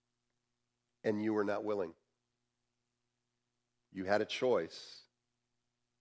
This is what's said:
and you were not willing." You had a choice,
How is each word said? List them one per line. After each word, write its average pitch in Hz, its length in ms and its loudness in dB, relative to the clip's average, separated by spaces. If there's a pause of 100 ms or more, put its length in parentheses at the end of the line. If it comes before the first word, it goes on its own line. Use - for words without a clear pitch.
(1040)
and 104 180 2
you 110 120 2
were 107 100 2
not 104 200 -2
willing." 101 280 -2 (2000)
You 95 120 -6
had 101 180 4
a 107 40 -4
choice, - 760 0 (1000)